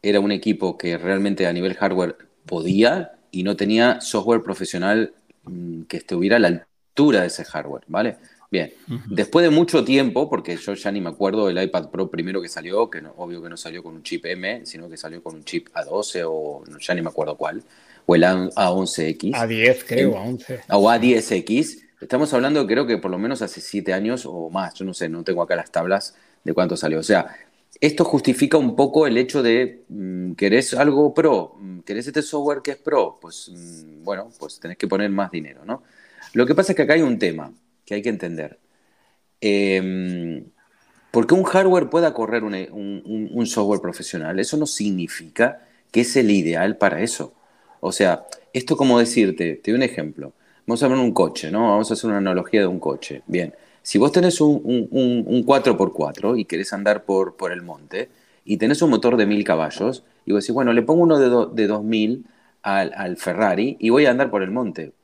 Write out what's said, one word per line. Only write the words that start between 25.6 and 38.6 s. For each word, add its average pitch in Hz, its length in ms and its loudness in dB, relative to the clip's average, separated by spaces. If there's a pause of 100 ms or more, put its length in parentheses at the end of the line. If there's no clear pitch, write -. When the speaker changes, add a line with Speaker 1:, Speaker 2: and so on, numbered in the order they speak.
Speaker 1:
tablas 90 440 -2 (280)
de 80 100 -4
cuánto 87 240 0
salió. 80 220 -2
O - 40 -6
sea, - 320 0 (460)
esto 151 240 2
justifica 143 520 2
un 123 180 2
poco 139 320 4
el 117 100 2
hecho 127 260 0
de, 123 460 2
mm, 92 440 -8
¿querés 101 420 2
algo 147 380 4
pro? 131 460 2
Mm, 92 200 -14
¿querés 107 280 -8
este 147 140 -2
software 147 400 -4
que 143 100 -6
es 131 60 -10
pro? 131 420 -2
Pues, - 340 -18
mm, 80 500 -20
bueno, 101 260 -8 (100)
pues - 200 -16
tenés 87 180 -14
que 101 100 -4
poner 98 220 0
más 98 220 -2
dinero, 76 340 -12
¿no? - 180 -10 (500)
Lo 123 120 6
que 160 80 0
pasa 190 200 2
es - 20 0
que 151 80 2
acá 143 100 2
hay 165 80 4
un 123 160 2
tema 80 340 -4 (340)
que 101 100 -8
hay 104 60 -4
que 120 80 -2
entender. 82 500 -8 (840)